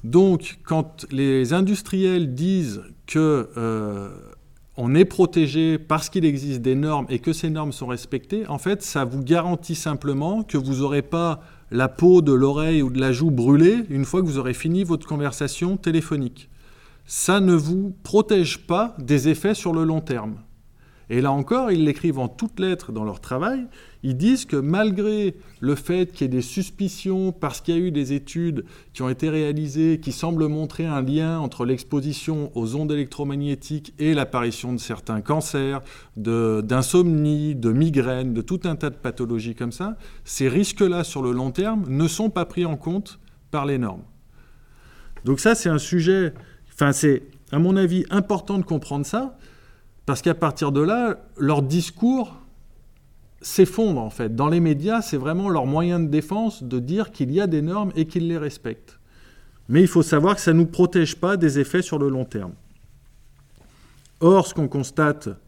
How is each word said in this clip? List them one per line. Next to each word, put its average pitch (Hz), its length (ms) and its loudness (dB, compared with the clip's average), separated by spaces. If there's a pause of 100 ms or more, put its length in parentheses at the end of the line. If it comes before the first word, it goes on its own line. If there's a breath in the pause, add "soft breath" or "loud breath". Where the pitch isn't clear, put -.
Donc, 170 600 4
quand 156 460 -4
les 135 420 2
industriels 185 800 0
disent 147 480 -2 (240)
que, 151 500 2
euh, 107 540 -4 (680)
on 127 180 0
est 180 100 8
protégé 160 760 2
parce 156 320 -2
qu'il 175 140 0
existe 139 380 0
des 131 120 2
normes 143 340 0
et 123 120 -2
que 165 120 -2
ces 160 160 -4
normes 156 240 -4
sont 127 140 -10
respectées, 127 640 -6
en 143 100 -6
fait, 202 240 -2
ça 139 220 -2
vous 131 180 -4
garantit 170 540 0
simplement 151 680 -2
que 165 160 -4
vous 131 200 -2
n'aurez 139 240 0
pas 170 400 -2 (280 loud breath)
la 127 180 0
peau 175 340 8
de 143 100 4
l'oreille 143 500 4
ou 127 80 0
de 131 100 -2
la 131 120 2
joue 151 180 2
brûlée 156 580 6
une 139 160 -2
fois 175 160 0
que 180 60 2
vous 139 120 -2
aurez 123 160 -2
fini 170 280 0
votre 165 240 -2
conversation 147 680 -2
téléphonique. 160 760 -2 (560 soft breath)
Ça - 340 0
ne 185 140 6
vous 180 480 0
protège 202 640 2
pas 214 320 -2
des 139 300 2
effets 196 260 0
sur 175 180 -4
le 165 120 0
long 160 160 0
terme. 110 340 -6 (760 soft breath)
Et 120 100 2
là 135 120 2
encore, 226 380 0
ils 165 140 4
l'écrivent 151 340 0
en 120 100 -4
toutes - 300 -6
lettres 185 320 -4
dans 110 140 -6
leur 101 160 -8
travail. 233 460 -4 (360 loud breath)
Ils 131 140 -2
disent 226 300 2
que 147 100 -2
malgré 202 800 0 (240 loud breath)
le 139 140 0
fait 175 360 -2
qu'il - 120 -6
y - 20 0
ait 131 40 -2
des 127 120 0
suspicions, 190 920 -4
parce 147 300 -8
qu'il 170 140 -2
y - 20 2
a 170 40 2
eu 180 100 0
des 143 240 -2
études 151 500 -4 (300 loud breath)
qui - 80 -8
ont 127 80 -2
été 131 180 -2
réalisées, 156 720 0
qui 135 120 -6
semblent 165 340 -2
montrer 156 400 -4
un 143 160 -2
lien 160 360 0
entre 127 280 -4
l'exposition 143 880 -4
aux 117 200 -2
ondes 151 160 -2
électromagnétiques 143 1080 -4
et 156 160 2
l'apparition 123 580 -2
de 120 60 -4
certains 107 420 -6
cancers, 139 600 -2 (340 loud breath)
de, 110 460 0
d'insomnie, 151 920 2
de 120 160 0
migraines, 131 600 2
de 113 80 -2
tout 175 240 -4
un 165 100 -2
tas 151 140 -4
de - 80 -8
pathologies 117 580 -6
comme 120 180 -6
ça, 208 260 -8 (260 loud breath)
ces - 240 -2
risques-là 175 560 2
sur - 180 -8
le 123 100 -2
long 127 180 -2
terme 202 360 -2
ne 143 220 0
sont 214 220 -2
pas - 160 -2
pris 175 180 -4
en 156 140 -4
compte 190 420 -6 (300 soft breath)
par 143 160 -2
les 139 100 0
normes. 98 280 -6 (1200 soft breath)
Donc 131 120 0
ça, 226 160 4
c'est 190 140 -2
un 156 100 2
sujet, 175 540 2 (400 loud breath)
enfin, 143 200 2
c'est, 139 320 4 (280)
à 143 60 0
mon 180 180 4
avis, 185 320 2
important 196 480 -2
de 185 80 -2
comprendre 143 400 -4
ça, 254 320 -4 (720 soft breath)
parce 135 140 -2
qu'à 170 140 2
partir 151 360 -2
de 143 120 2
là, 220 340 0 (220)
leur 147 240 2
discours 208 760 0 (1040)
s'effondre, 190 640 2
en 107 80 -6
fait. 113 260 -4
Dans 143 120 2
les 170 120 2
médias, 170 400 2
c'est 208 160 -4
vraiment 165 320 -2
leur 156 160 0
moyen 170 340 0
de 160 100 0
défense 190 540 -2
de 123 160 -4
dire 165 320 -2
qu'il 131 220 -4
y 185 80 2
a 208 60 0
des 160 160 0
normes 185 340 -2
et 160 80 2
qu'ils 170 240 -2
les 170 80 -2
respectent. 147 640 -10 (720 soft breath)
Mais 147 100 6
il 185 80 8
faut 170 140 4
savoir 165 320 4
que - 80 -6
ça 165 100 4
ne 160 60 6
nous 170 80 6
protège 175 500 2
pas 190 220 0
des 147 200 2
effets 143 220 0
sur 165 180 -4
le 139 120 0
long 127 160 -4
terme. 92 260 -10 (1700 soft breath)
Or, 180 260 6
ce - 60 -10
qu'on 147 160 0
constate 147 600 -2 (180)